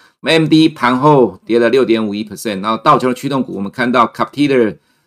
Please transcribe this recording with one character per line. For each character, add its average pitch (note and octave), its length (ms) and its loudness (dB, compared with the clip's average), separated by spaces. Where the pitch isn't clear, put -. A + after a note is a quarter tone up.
A D#3 160 2
M D#3+ 80 0
D D#3+ 240 4
盘 B2+ 280 -2
后 C3 460 2
跌 A#2 140 0
了 A#2 100 2
六 B2+ 160 2
点 A2 220 -2
五 G2+ 80 -6
一 G#2+ 100 -8
percent， G2 380 -10
然 A2 80 -4
后 A2 80 -2
道 D3 200 2
琼 B2+ 120 -2
的 A#2+ 40 -2
驱 C#3 140 -8
动 C3+ 140 -4
股， F#2 120 -10
我 F#2+ 60 -8
们 G2+ 100 -8
看 B2+ 200 -4
到 A#2+ 160 2
Caterpillar B2 720 -2